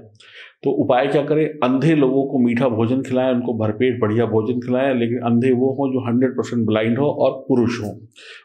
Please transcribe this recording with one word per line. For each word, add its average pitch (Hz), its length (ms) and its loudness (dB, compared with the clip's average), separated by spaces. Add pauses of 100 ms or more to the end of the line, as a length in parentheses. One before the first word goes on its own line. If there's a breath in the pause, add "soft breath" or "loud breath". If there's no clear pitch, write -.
(640 loud breath)
तो 139 80 -2
उपाय 139 360 2
क्या 143 160 0
करें? 151 240 0
अंधे - 480 0
लोगों 135 320 2
को 139 120 -2
मीठा 120 300 2
भोजन 113 340 0
खिलाएं, 127 320 0
उनको 120 200 -2
भरपेट 110 460 -2
बढ़िया 110 260 0
भोजन 110 340 0
खिलाएं, 127 340 0
लेकिन 117 240 -2
अंधे 120 340 2
वो 131 200 2
हों 135 200 -2
जो 120 140 -2
hundred 123 260 2
percent 117 340 -2
blind 110 320 0
हो 143 80 2
और 131 420 -2
पुरुष 120 320 0
हों। - 260 -10 (380 loud breath)